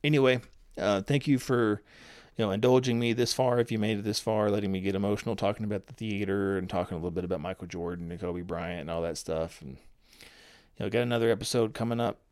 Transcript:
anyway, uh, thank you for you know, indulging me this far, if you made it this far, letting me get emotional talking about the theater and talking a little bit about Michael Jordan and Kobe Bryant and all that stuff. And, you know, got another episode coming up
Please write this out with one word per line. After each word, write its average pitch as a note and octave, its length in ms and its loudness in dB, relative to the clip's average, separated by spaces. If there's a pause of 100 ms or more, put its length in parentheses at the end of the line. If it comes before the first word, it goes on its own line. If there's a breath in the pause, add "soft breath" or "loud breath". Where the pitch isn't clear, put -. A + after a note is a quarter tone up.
anyway, C3+ 380 4 (380)
uh, G2+ 240 2
thank C#3+ 240 0
you C#3 120 4
for A#2 440 2 (560 loud breath)
you A2+ 60 2
know, G2 80 0
indulging B2 480 4
me A#2 120 2
this A#2 220 2
far, B2 240 2
if A#2 140 2
you A2 80 -2
made G#2+ 180 0
it G2+ 60 -6
this G#2 160 -2
far, G#2+ 280 0
letting G2+ 220 0
me F#2+ 100 0
get G2 140 -2
emotional G2+ 400 -2
talking G#2+ 300 -2
about G#2 240 -6
the - 40 -16
theater G2 640 -2
and F#2 140 -4
talking F2+ 240 -2
a - 20 -6
little E2+ 140 -4
bit F2+ 140 -2
about F2 160 -2
Michael F#2 260 -6
Jordan E2+ 460 -6
and E2 80 -10
Kobe F2+ 220 -4
Bryant F2 400 -6
and D2+ 80 -8
all E2 120 -2
that E2+ 160 -4
stuff. D#2+ 420 -4
And, C2+ 160 -14 (1000 loud breath)
you G#2 100 -6
know, - 20 -2
got A#2 140 2
another A#2 300 2
episode A2 420 0
coming A#2 240 -2
up A#2 220 -2 (120)